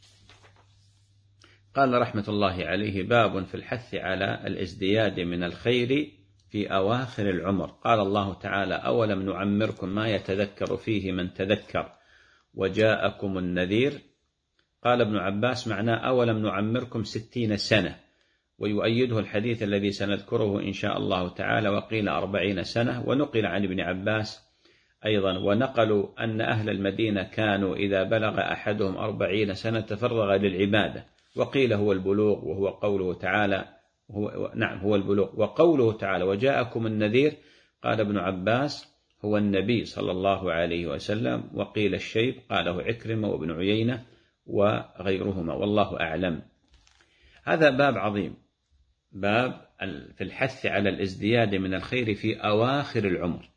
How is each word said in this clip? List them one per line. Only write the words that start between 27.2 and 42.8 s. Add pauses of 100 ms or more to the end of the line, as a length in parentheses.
كانوا
إذا
بلغ
أحدهم
أربعين
سنة
تفرغ
للعبادة، (220)
وقيل
هو
البلوغ،
وهو
قوله
تعالى، (460)
هو،
نعم،
هو
البلوغ،
وقوله
تعالى:
"وجاءكم
النذير"، (500)
قال
ابن
عباس: (300)
"هو
النبي
صلى
الله
عليه
وسلم"،
وقيل
الشيب، (160)
قاله